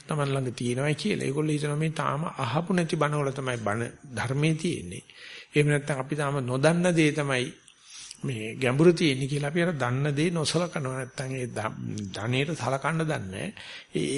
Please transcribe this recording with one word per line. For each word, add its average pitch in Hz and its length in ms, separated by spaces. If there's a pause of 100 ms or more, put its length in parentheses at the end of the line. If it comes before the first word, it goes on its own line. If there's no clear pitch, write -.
Taman 147 260
ළඟ 135 240
තියෙනවයි 127 420
කියලා. 170 320
ඒගොල්ලෝ 151 280
හිතනවා 147 220
මේ 156 160
තාම 139 300 (180)
අහපු 139 300
නැති 175 260
බණවල 147 340
තමයි 127 280
බණ 110 240 (280)
ධර්මයේ 139 440
තියෙන්නේ. 127 500 (420)
එහෙම 147 220
නැත්නම් 143 300
අපි 135 180
තාම 143 240
නොදන්න 147 500
දේ 160 220
තමයි 135 340 (720)
මේ 117 340
ගැඹුරු 135 380
තියෙන්නේ 139 360
කියලා 143 220
අපි 175 120
අර 175 120
දන්න 127 380
දේ 156 180
නොසලකනවා. 160 640
නැත්නම් 131 380
ඒ 127 160
ද-, 110 260 (360)
ධනේට 127 440
සලකන්න 135 460
දන්නේ 143 260
නැහැ. 92 240 (420)
ඒ-, - 260